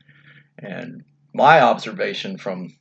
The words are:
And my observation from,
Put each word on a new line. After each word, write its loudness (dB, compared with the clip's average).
And -14
my 6
observation -2
from, -10